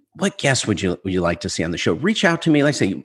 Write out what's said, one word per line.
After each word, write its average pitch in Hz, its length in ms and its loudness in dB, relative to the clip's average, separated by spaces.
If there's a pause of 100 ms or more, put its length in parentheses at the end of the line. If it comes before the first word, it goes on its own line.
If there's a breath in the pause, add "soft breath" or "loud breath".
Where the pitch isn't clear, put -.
(140)
What - 240 -4
guests 139 280 0
would 104 160 0
you, 90 220 0
would 95 80 -4
you 92 80 0
like 85 220 0
to 95 60 -4
see - 140 -4
on 82 80 -2
the 82 80 -4
show? 107 140 0
Reach 185 320 0
out 170 180 2
to 165 80 2
me. 147 140 4
Like 147 60 2
I - 80 -2
say, 101 260 -2